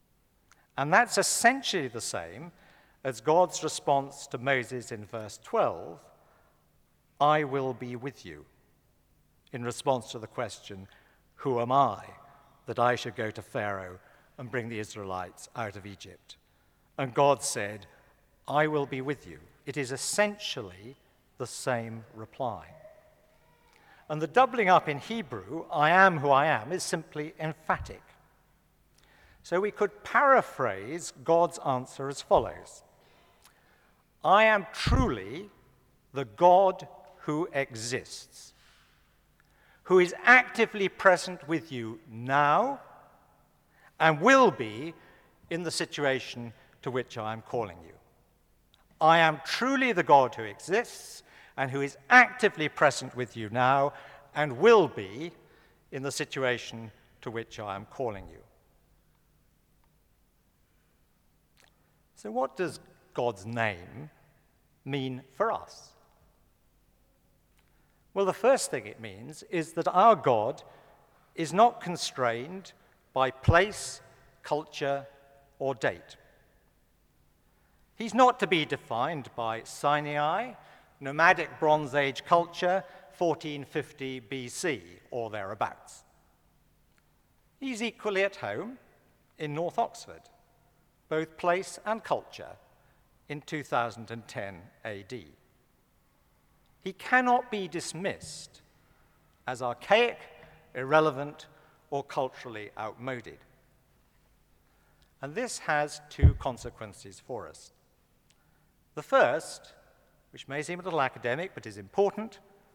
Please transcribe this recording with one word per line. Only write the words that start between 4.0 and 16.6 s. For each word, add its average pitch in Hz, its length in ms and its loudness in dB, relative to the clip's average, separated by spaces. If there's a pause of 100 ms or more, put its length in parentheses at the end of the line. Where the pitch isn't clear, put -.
to 147 120 -10
Moses 127 520 -4
in 104 160 -12
verse 107 320 -12
twelve, 143 680 -4 (1160)
"I 151 240 4
will 131 300 -4
be 123 200 -12
with 123 320 -12
you," 76 180 -16 (1080)
in 120 100 -8
response 123 480 -2
to - 80 -12
the 110 80 -12
question, 101 640 -10 (480)
"Who 123 240 -2
am 120 100 -2
I 127 460 2 (500)
that 117 140 -4
I 123 160 4
should 117 180 -8
go 110 160 -4
to 104 120 -14
Pharaoh 95 580 -6 (360)
and 123 140 -14
bring 117 180 -4
the 113 120 -8
Israelites 95 720 -10
out 104 220 -8
of 95 100 -16
Egypt?" 95 520 -20 (600)